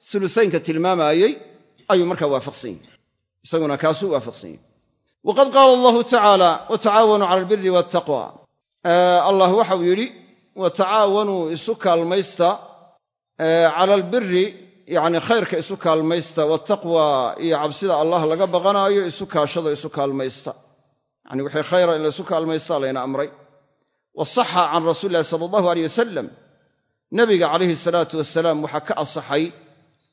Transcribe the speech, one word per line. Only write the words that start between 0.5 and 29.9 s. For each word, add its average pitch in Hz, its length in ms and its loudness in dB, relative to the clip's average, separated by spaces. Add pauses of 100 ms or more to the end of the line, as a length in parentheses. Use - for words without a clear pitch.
tilmaamayey, 170 720 2 (560)
ayuu 180 180 2
markaa 170 220 -2
waafaqsan 131 420 -6
yahay. 80 180 -16 (560)
Isaguna 156 320 -2
kaasuu 156 340 -2
waafaqsan 113 400 -6
yahay. - 120 -20 (640)
Waqad 240 280 2
qaala 262 200 8
Allahu 247 300 4
tacaala, 202 480 4 (160)
"Wa 220 120 -2
tacaawanu 214 460 4
cala 180 120 2
albirri 190 340 0
wattaqwa." 170 520 -2 (640)
Ee, 180 360 4
Allah 190 320 4
waxa 190 240 2
uu 175 80 -2
yidhi, 190 220 2 (500)
"Wa 190 140 -2
tacaawanu 202 640 2 (180)
isu 170 240 -6
kaalmaysta, 175 720 0 (880)
ee, 165 300 2
cala 180 260 2
albirri," 190 500 0 (420)
yacni 165 340 0
khayrka 214 380 0
isu 190 180 -8
kaalmaysta, 160 720 -2
"wattaqwa," 165 580 0 (360)
iyo 160 180 0
cabsida 156 380 -2
Allah 165 300 0
laga 165 200 0
baqanaayo, 196 600 0
isu 170 200 -10
kaashada, 156 460 -2
isu 147 180 -8
kaalmaysta. 139 640 -6 (680)
Yacni 131 200 -8
wixii 143 220 -4
khayra 175 300 2
in 156 80 -4
la 156 60 -2
isu 151 160 -6
kaalmaysta 160 540 -4
layna 131 240 -4
amray. 139 260 -6 (880)
Wa 156 80 -4
saxa 180 460 0
can 165 140 -2
rasuulillahi 165 420 -2
sallallahu 175 420 -2
alayhi 170 200 -2
wasallam. 190 380 -4 (880)
Nabiga 202 360 2
calayhi 170 280 0
salaatu 170 420 -2
wasalaam 156 440 -2
waxaa 151 180 -6
ka 202 140 -6
asaxay 151 500 -4 (680)